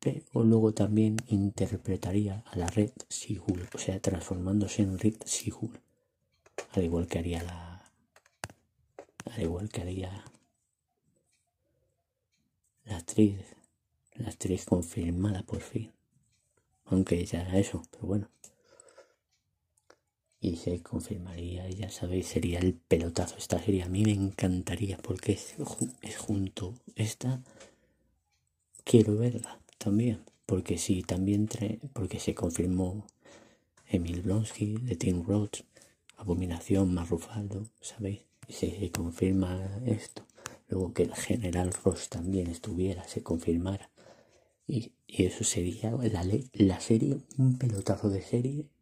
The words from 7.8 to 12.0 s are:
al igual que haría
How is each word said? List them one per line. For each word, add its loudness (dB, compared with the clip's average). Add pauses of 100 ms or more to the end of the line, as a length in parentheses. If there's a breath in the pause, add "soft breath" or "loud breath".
al -8
igual -4
que -8
haría -8 (2500)